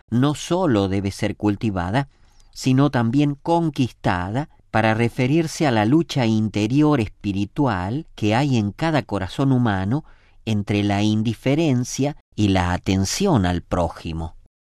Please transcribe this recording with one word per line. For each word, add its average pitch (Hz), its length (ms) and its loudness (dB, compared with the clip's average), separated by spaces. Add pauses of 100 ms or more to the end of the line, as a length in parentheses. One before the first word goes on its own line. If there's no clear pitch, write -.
no 135 260 2
solo 143 540 0
debe 98 220 -2
ser 101 260 -6
cultivada, 104 720 -2 (420)
sino 135 400 2
también 139 440 0
conquistada, 135 1120 -2 (200)
para 110 240 2
referirse 135 720 0
a 135 60 4
la 110 140 2
lucha 139 400 2
interior 113 760 2
espiritual 101 1040 -4 (100)
que 107 200 0
hay 131 220 2
en 101 140 0
cada 156 320 -2
corazón 104 500 -2
humano 113 500 0 (420)
entre 104 380 0
la 101 180 0
indiferencia 127 1160 0 (180)
y 107 140 2
la 90 240 2
atención 95 720 0
al 87 160 -2
prójimo. 82 760 -6 (320)